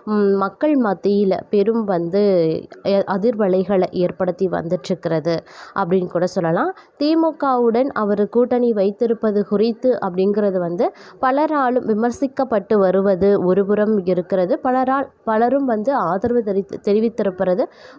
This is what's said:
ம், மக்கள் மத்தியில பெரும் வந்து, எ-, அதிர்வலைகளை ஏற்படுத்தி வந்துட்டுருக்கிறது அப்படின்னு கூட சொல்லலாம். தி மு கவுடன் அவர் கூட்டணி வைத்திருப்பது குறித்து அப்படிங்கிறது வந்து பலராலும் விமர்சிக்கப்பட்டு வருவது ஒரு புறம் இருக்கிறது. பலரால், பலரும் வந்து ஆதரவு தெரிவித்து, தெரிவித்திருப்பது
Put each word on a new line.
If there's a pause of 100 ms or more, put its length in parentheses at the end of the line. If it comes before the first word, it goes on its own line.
ம்,
மக்கள்
மத்தியில (100)
பெரும்
வந்து, (640)
எ-,
அதிர்வலைகளை
ஏற்படுத்தி
வந்துட்டுருக்கிறது (380)
அப்படின்னு
கூட
சொல்லலாம். (220)
தி
மு
கவுடன்
அவர்
கூட்டணி
வைத்திருப்பது
குறித்து
அப்படிங்கிறது
வந்து (280)
பலராலும்
விமர்சிக்கப்பட்டு
வருவது
ஒரு
புறம்
இருக்கிறது.
பலரால், (140)
பலரும்
வந்து
ஆதரவு
தெரிவித்து,
தெரிவித்திருப்பது (340)